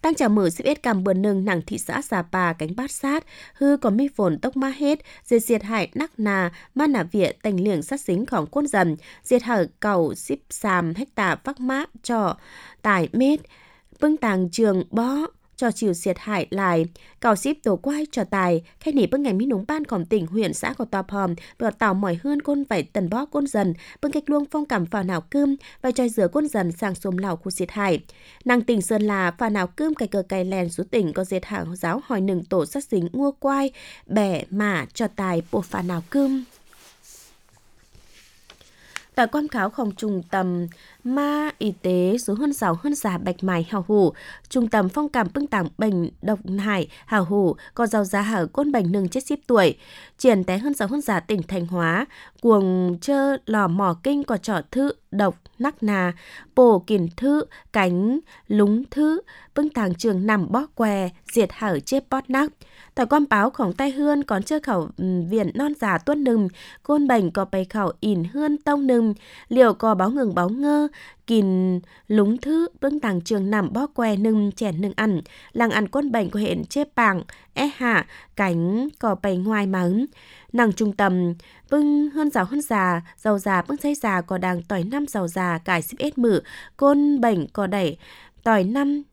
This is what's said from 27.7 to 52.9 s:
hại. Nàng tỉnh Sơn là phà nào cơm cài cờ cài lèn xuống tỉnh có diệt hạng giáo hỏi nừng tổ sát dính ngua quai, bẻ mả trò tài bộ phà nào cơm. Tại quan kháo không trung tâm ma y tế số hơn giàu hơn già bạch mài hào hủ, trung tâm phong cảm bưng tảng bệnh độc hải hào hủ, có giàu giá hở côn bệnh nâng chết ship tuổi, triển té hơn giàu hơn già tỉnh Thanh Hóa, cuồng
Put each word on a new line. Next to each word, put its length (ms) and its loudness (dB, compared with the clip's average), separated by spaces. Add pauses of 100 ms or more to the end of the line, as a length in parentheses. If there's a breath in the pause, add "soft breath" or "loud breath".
hại. 300 0 (440 loud breath)
Nàng 160 4
tỉnh 220 0
Sơn 200 0
là 360 0
phà 100 0
nào 180 0
cơm 280 -4
cài 140 -4
cờ 140 -2
cài 220 -4
lèn 240 -2
xuống 180 -6
tỉnh 260 0
có 120 -2
diệt 200 -4
hạng 320 -8
giáo 280 -4
hỏi 160 -2
nừng 240 0
tổ 220 0
sát 180 -8
dính 280 -2
ngua 180 0
quai, 400 -2 (360 loud breath)
bẻ 440 0
mả 440 -2
trò 120 -4
tài 360 -2 (100)
bộ 80 0
phà 220 -8
nào 280 -4
cơm. 340 0 (2750 loud breath)
Tại 120 4
quan 220 -2
kháo 220 -2
không 240 -4
trung 360 -4
tâm 360 -2 (380 loud breath)
ma 540 -2
y 140 -2 (100)
tế 360 2
số 160 -4
hơn 180 -2
giàu 300 -2
hơn 120 -2
già 240 -4
bạch 260 -4
mài 260 0
hào 180 -4
hủ, 240 4 (360 loud breath)
trung 200 0
tâm 200 2
phong 200 -2
cảm 260 0
bưng 120 -4
tảng 200 -2 (120)
bệnh 300 0 (140)
độc 160 -2 (200)
hải 300 -2 (180 loud breath)
hào 180 2
hủ, 320 2 (180 loud breath)
có 120 0
giàu 180 0
giá 180 -2
hở 240 0
côn 260 0
bệnh 200 2
nâng 160 0
chết 180 -4
ship 200 -4
tuổi, 300 4 (420 loud breath)
triển 260 4
té 140 -2
hơn 160 -2
giàu 140 -2
hơn 120 -2
già 200 -2
tỉnh 220 -2
Thanh 240 -4
Hóa, 400 0 (340 loud breath)
cuồng 600 4